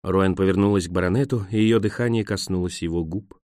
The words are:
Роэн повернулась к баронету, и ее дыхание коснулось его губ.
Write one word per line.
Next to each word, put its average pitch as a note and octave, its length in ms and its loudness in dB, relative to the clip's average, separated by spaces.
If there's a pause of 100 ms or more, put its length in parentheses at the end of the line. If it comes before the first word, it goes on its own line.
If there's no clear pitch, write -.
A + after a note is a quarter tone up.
Роэн F#2 340 2
повернулась F#2+ 500 2
к F2 60 -10
баронету, G2+ 580 0
и A2 80 -2
ее A2 220 4
дыхание A2+ 440 -2
коснулось F#2 580 -4
его E2+ 220 -2
губ. F#2 400 -10